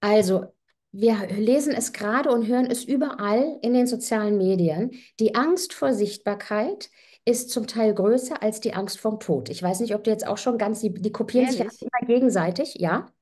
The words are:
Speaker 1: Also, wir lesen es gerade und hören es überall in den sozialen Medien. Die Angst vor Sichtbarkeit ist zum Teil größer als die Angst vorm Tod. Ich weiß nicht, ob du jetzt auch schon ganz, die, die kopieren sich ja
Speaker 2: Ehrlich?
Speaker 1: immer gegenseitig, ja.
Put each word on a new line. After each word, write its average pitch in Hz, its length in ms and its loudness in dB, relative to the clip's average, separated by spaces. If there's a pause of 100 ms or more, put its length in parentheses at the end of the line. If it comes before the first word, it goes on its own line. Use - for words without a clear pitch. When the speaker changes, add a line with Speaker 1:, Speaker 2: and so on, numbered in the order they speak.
Speaker 1:
Also, 202 520 2 (380)
wir 208 360 2
lesen 247 460 2
es 233 200 -4
gerade 240 380 0
und 233 160 2
hören 247 200 2
es 247 160 -4
überall 262 800 0
in 240 120 2
den 247 140 4
sozialen 214 500 0
Medien. 185 540 2 (280)
Die 220 160 2
Angst 330 380 0
vor 269 200 0
Sichtbarkeit 208 960 -4 (360)
ist 240 240 0
zum 220 180 -4
Teil 220 260 2
größer 233 480 0
als 214 200 -2
die 233 120 -4
Angst 202 260 -6
vorm 214 200 -4
Tod. 127 300 -2
Ich 151 140 -10
weiß 180 160 0
nicht, 233 160 -2
ob 208 80 -4
du 226 80 2
jetzt 214 160 -2
auch 208 100 -2
schon 233 200 -2
ganz, 220 240 -2
die, 202 120 -2
die 196 180 -4
kopieren 247 360 2
sich 247 120 -2
ja 190 60 0
Speaker 2:
Ehrlich? - 140 -12
Speaker 1:
immer - 280 -6
gegenseitig, 233 680 2
ja. 180 320 -2 (140)